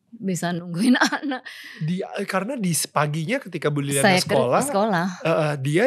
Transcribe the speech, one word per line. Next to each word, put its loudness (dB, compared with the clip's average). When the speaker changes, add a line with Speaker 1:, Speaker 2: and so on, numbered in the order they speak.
Speaker 1:
bisa -4
nungguin 2
<laughs> 0
anak. -6
Speaker 2:
Di, -2
karena -2
di 0
paginya 0
ketika -4
Bu 0
Liliana 2
Speaker 1:
Saya 6
ker-, 0
Speaker 2:
sekolah, 2
Speaker 1:
sekolah. 0
Speaker 2:
eh, 0
eh, 2
dia 2